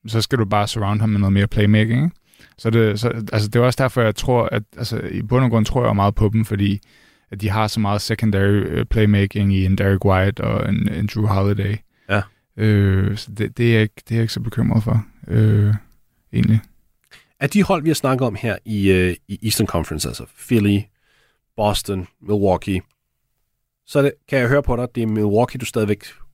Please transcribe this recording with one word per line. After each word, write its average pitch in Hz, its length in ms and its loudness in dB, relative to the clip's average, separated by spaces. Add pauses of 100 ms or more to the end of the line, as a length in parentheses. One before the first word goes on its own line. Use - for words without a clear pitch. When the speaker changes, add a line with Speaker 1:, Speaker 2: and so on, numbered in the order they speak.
Speaker 1:
Så 113 120 0
skal 120 180 -2
du 110 60 2
bare 104 240 0
surround 104 320 -2
ham 110 80 0
med 104 120 2
noget 98 120 2
mere 101 140 4
playmaking, 107 580 2
ikke? 175 120 -4 (420)
Så 117 120 -2
det, 110 300 2
så, 120 80 -2
altså, 107 400 -2
det 110 80 -2
er 120 80 4
også 127 180 0
derfor, 123 200 0
jeg 107 140 0
tror, 123 360 0
at, 110 100 -2 (140)
altså, 113 240 -6 (100)
i - 120 -6
bund 123 220 0
og 120 60 2
grund 113 160 2
tror 123 200 0
jeg 107 100 2
meget 101 180 2
på 107 180 2
dem, 110 120 0
fordi 101 360 0 (500)
at 101 100 -12
de 104 100 -2
har 107 160 0
så 110 140 -4
meget 104 200 0
secondary, 101 680 0
øh, 82 180 -2
playmaking 104 720 2
i 95 100 2
en 95 140 2
Derek 98 260 2
White 98 400 2
og 107 240 -2
en, - 240 -2
en 101 220 -4
Drew 107 120 -2
Holiday. 101 500 0 (320)
Speaker 2:
Ja. 101 140 0 (340)
Speaker 1:
Øh, 101 600 2
så 107 160 -14
det, 107 260 -6
det 117 100 2
er 117 40 4
jeg 110 100 4
ikke, 110 120 -2 (140)
det - 20 -14
er 113 60 -2
jeg 113 60 0
ikke 110 100 -4
så 113 80 -6
bekymret 110 420 0
for, 110 240 0 (220)
øh, 107 460 2 (580)
egentlig. 110 280 2 (800)
Speaker 2:
Af 139 100 0
de 202 120 4
hold, 175 200 2
vi 160 60 0
har 156 60 2
snakket 131 320 0
om 104 80 -2
her 104 300 -4
i, 101 260 0
øh, 90 240 2 (140)
i 98 140 -10
Eastern 107 240 0
Conference, 80 420 -6
altså - 160 -12 (240)
Philly, 104 300 2 (800)
Boston, 101 500 -4 (160)
Milwaukee, 95 580 -2 (1080)
så 147 100 -2
er 139 40 4
det, 139 100 2 (160)
kan 139 100 -2
jeg 120 100 0
høre 143 140 2
på 120 140 0
dig, 120 180 -4
det 117 80 -2
er 113 40 0
Milwaukee, 107 520 0
du 120 80 -10
stadigvæk 104 380 -2 (300)